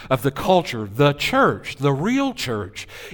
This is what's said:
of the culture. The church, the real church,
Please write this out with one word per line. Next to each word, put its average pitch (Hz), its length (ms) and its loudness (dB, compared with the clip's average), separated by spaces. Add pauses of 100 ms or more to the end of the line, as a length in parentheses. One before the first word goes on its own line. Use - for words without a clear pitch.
of 131 140 0
the 139 80 2
culture. 135 560 0
The 139 260 4
church, 165 640 0
the 139 180 2
real 247 400 0
church, - 540 -6 (260)